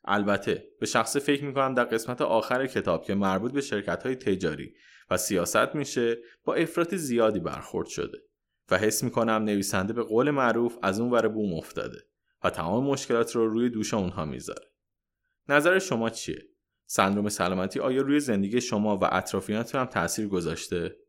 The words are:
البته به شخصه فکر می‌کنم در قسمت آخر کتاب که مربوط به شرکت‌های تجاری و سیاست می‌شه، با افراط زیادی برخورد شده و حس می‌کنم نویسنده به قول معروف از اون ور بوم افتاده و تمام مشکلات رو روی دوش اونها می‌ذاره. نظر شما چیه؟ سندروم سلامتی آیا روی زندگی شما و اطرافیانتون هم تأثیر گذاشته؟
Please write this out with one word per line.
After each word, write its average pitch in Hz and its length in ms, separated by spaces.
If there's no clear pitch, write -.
البته 101 640
به 117 60
شخصه 117 340
فکر 139 240
می‌کنم 135 300
در 123 100
قسمت 117 360
آخر 127 460
کتاب 92 380
که 101 100
مربوط 98 380
به 143 80
شرکت‌های 107 560
تجاری 85 580
و 92 60
سیاست 92 580
می‌شه، 120 420
با - 100
افراط 165 400
زیادی 117 460
برخورد 80 460
شده - 320
و 92 80
حس 107 260
می‌کنم 113 400
نویسنده 101 480
به 117 100
قول 117 280
معروف 120 520
از 95 180
اون 120 100
ور 113 180
بوم 104 260
افتاده - 440
و 92 60
تمام 92 340
مشکلات 127 520
رو 113 120
روی 117 220
دوش 107 240
اونها 90 300
می‌ذاره. 65 420
نظر 151 300
شما 113 320
چیه؟ - 380
سندروم 101 420
سلامتی 95 520
آیا 131 220
روی 143 180
زندگی 110 400
شما 107 360
و 95 180
اطرافیانتون 104 680
هم 127 60
تأثیر 107 420
گذاشته؟ 85 680